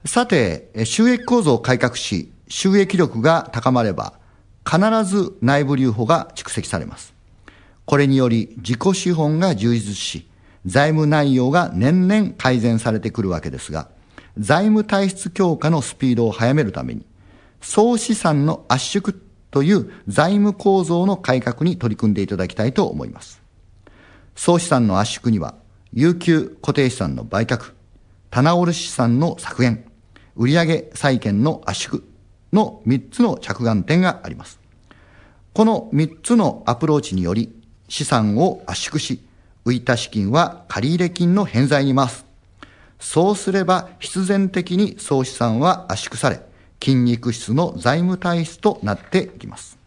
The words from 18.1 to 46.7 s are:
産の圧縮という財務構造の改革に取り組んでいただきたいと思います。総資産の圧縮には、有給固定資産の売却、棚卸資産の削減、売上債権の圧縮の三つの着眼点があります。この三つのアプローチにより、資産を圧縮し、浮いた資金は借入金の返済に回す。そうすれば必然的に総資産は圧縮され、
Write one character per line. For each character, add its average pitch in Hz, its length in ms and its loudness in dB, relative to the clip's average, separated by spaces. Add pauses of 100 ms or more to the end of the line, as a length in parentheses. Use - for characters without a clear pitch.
産 151 300 2
の 156 240 -2
圧 - 180 0
縮 202 280 -2 (360)
と 139 120 2
い 175 120 4
う 208 160 0 (160)
財 147 260 2
務 202 200 2
構 196 320 2
造 175 220 0
の 202 100 0
改 131 240 0
革 - 240 -4
に 175 140 0
取 113 160 -2
り - 40 -6
組 110 140 2
ん - 20 0
で 101 80 -2
い 95 40 -2
た 101 100 -6
だ 90 100 -2
き - 80 -10
た 107 120 -2
い 131 60 0
と 185 140 2
思 71 200 -8
い - 40 -12
ま - 120 -18
す。 - 180 -20 (960)
総 175 220 2
資 170 80 -2
産 123 200 2
の 98 140 2
圧 107 120 -2
縮 - 180 -2
に 110 80 2
は、 73 160 -6 (380)
有 156 220 2
給 170 460 0
固 - 140 -2
定 135 160 2
資 120 60 -10
産 73 200 -4
の 57 80 -8
売 101 220 -2
却、 117 260 -6 (580)
棚 151 260 2
卸 175 220 0
資 - 120 -10
産 120 280 0
の 165 200 0
削 - 240 -6
減、 117 220 0 (520)
売 120 140 2
上 165 440 0
債 135 240 0
権 101 240 0
の 151 220 -2
圧 - 160 -6
縮 - 220 -8 (500)
の - 320 0
三 127 160 2 (100)
つ - 120 0
の 214 160 2
着 - 260 -8
眼 110 200 2
点 165 160 2
が 185 220 0
あ - 60 -12
り - 60 -10
ま 110 100 -16
す。 - 160 -20 (920)
こ 214 120 4
の 220 280 0
三 156 300 0
つ 240 140 2
の 190 300 0
ア 120 100 0
プ 160 100 -2
ロ 151 120 2
ー - 20 2
チ 120 140 -8
に 92 80 0
よ 87 120 -2
り、 113 180 -2 (360)
資 - 160 -6
産 110 320 2
を 165 300 0
圧 - 160 -8
縮 - 180 -6
し、 - 240 -8 (400)
浮 120 80 0
い 123 100 -2
た 123 140 0
資 - 140 -10
金 101 200 -2
は 165 380 -2
借 127 260 -2
入 175 160 0
金 175 240 0
の 202 100 0
返 131 240 0
済 139 160 2
に 135 100 2
回 131 140 2
す。 - 160 -12 (760)
そ 185 320 0
う 202 40 0
す 196 160 -6
れ 190 120 0
ば 180 240 0 (100)
必 - 260 -6
然 196 240 0
的 180 280 -4
に 202 220 0
総 135 260 0
資 131 80 -8
産 117 280 -2
は 180 280 0
圧 - 160 -6
縮 - 120 -12
さ 127 140 0
れ、 87 100 -8 (400)